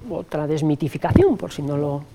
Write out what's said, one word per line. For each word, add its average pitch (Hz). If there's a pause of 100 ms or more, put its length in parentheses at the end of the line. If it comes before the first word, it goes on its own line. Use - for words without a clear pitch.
otra 160
desmitificación, 156
por -
si -
no 143
lo 143 (140)